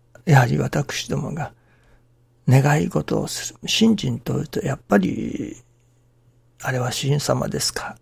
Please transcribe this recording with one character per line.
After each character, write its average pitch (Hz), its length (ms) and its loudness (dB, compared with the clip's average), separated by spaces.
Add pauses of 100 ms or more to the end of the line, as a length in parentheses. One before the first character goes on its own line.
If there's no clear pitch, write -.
(240)
や 139 160 8
は 123 60 6
り 139 120 0
私 - 500 -4
ど 139 80 -4
も - 160 -6
が 135 200 -8 (960)
願 143 340 6
い 185 60 -2
事 - 320 -2
を - 80 -4
す - 260 -8
る。 - 140 -12
信 220 280 4
心 123 220 -2
と - 200 -4
い 143 40 -2
う 151 60 -10
と - 180 -6
や 135 80 -2
っ - 140 -8
ぱ 202 100 4
り、 - 580 -4 (1080)
「あ 131 100 -4
れ 127 80 -2
は 123 100 -4
神 143 300 0
様 - 280 -2
で - 120 -4
す - 120 -2
か？ - 300 -10